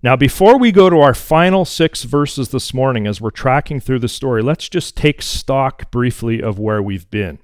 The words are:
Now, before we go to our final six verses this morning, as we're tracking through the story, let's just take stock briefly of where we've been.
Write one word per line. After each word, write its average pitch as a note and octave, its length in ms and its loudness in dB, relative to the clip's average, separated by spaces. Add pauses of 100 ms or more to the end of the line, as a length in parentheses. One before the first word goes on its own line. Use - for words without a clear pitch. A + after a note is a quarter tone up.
Now, B2 120 4
before F#3+ 440 4
we A#3+ 120 4
go F#3 200 6
to E3 80 6
our C#3 160 6
final F3+ 500 2
six - 380 -2
verses C#3 460 -2
this - 220 -6
morning, B2+ 360 -2
as G2+ 120 -6
we're A2 120 -6
tracking C#3 480 -2
through C3 180 -4
the A#2 100 -4
story, A#2 360 -4
let's D3 260 -4
just - 260 -6
take - 280 0
stock - 680 -4
briefly A#2 500 -4
of G#2 200 -6
where G#2+ 240 -4
we've G2 260 -8
been. G2+ 340 -6